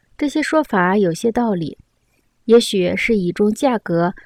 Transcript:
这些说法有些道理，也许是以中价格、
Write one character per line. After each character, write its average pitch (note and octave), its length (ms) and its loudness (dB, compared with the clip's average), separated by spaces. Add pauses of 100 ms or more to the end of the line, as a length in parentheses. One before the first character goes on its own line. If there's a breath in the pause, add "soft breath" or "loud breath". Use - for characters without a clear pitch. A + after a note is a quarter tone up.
(180)
这 D4 120 -2
些 D#4 140 -2
说 D#4 200 0
法 F#3+ 340 0
有 F#3 160 2
些 A3+ 180 -4
道 A#3 220 -2
理， E3 240 -6 (680)
也 A3+ 140 6
许 F#3 360 0
是 A3 220 0
以 F3 140 -2
中 G#3 200 0
价 B3 280 0
格、 E3+ 340 -2 (120 loud breath)